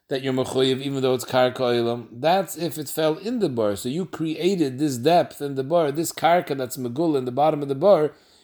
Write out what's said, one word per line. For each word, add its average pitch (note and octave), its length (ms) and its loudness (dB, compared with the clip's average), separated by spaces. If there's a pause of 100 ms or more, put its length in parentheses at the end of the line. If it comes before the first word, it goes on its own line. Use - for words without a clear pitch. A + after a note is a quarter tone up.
that C3+ 140 -2
you're C3 120 -2
mechuyev C3 480 2
even C#3 200 -4
though C3 120 2
it's A#2+ 120 -2
karka B2+ 340 2
olam? A#2+ 520 0
That's D#3+ 460 -2
if D#3 200 -6
it D3+ 120 -10
fell D#3 280 0
in A#3 220 -6
the F#3 100 0
bar. A2 260 0
So A#2+ 140 -6
you E3+ 160 -4
created D#3+ 760 -2
this C#3+ 180 0
depth D3+ 440 2
in C#3+ 140 -6
the C3+ 80 -2
bar, D3+ 280 0
this D#3+ 200 -4
karka E3 460 2
that's C3 200 -6
megul C#3 400 0
in B2+ 80 -2
the B2 60 -6
bottom D3 300 2
of C#3+ 60 -6
the C#3 80 -2
bar, D#3 380 4 (300)